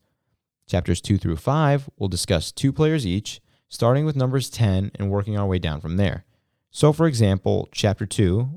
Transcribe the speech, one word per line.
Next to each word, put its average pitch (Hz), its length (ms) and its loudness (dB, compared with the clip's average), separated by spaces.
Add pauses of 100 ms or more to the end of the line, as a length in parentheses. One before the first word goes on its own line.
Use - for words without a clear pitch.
(680)
Chapters 87 340 0
two 101 160 2
through 82 200 -2
five 143 600 0
will 98 120 -4
discuss 90 420 -2
two 139 200 -2
players 151 360 0
each, 92 340 -4 (280)
starting 131 360 0
with 151 100 -2
numbers 127 360 -2
ten 98 480 0
and 101 100 -2
working 101 260 -2
our 101 120 -2
way 92 100 0
down 78 240 -4
from 80 160 -4
there. 92 280 -2 (440)
So, 151 240 4
for 165 140 2
example, 101 640 2
chapter 101 340 -2
two, 107 520 0